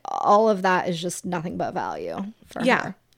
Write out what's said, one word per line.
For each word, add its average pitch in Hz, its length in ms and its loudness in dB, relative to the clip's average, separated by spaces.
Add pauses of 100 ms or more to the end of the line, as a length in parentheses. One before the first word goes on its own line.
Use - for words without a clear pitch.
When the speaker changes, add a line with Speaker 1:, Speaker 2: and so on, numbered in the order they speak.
Speaker 1:
all 214 420 4
of 202 140 2
that 185 260 2
is 170 140 -4
just 170 240 -8
nothing 170 320 -6
but 156 160 -4
value 90 580 -6 (140)
for - 160 -10
Speaker 2:
Yeah. 240 220 2
Speaker 1:
her. 202 120 -8 (220)